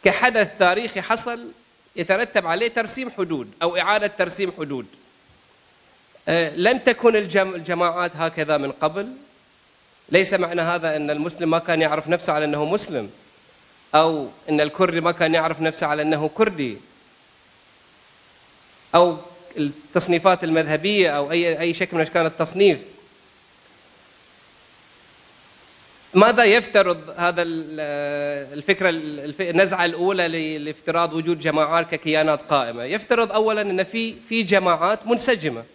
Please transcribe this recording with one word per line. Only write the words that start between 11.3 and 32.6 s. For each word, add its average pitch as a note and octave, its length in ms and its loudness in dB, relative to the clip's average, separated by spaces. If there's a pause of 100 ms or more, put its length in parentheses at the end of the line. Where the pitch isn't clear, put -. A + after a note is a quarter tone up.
ما E3 80 4
كان E3 240 0
يعرف D#3 260 0
نفسه E3+ 240 -2
على D3+ 120 0
أنه D3 200 -2
مسلم، D3+ 460 -4 (840)
أو D#3 340 2 (200)
أن D3+ 120 2
الكردي E3 400 0
ما E3+ 120 0
كان E3 220 0
يعرف D#3+ 260 0
نفسه D#3+ 260 -2
على D3+ 160 -2
أنه D3+ 320 0
كردي، D#3 420 -2 (2250)
أو E3+ 220 6 (400)
التصنيفات F3 880 0
المذهبية D#3+ 680 2
أو C#3+ 200 -2
أي، E3 300 0
أي E3+ 140 0
شكل F3 220 -4
من D#3+ 60 2
أشكال D#3+ 240 0
التصنيف. E3+ 520 2 (3250)
ماذا A3+ 300 6
يفترض F#3+ 720 2
هذا F3 260 0
ال-، D3 1160 -6
الفكرة F#3+ 300 0
ال-، D3+ 320 -4
الف-، D3 200 -12
النزعة F3+ 440 2
الأولى F3 440 0
ل-، D#3 360 -6
لافتراض D#3+ 480 -2
وجود D#3+ 280 -2
جماعات D#3 540 0
ككيانات D#3 460 0 (100)
قائمة؟ A#2+ 340 0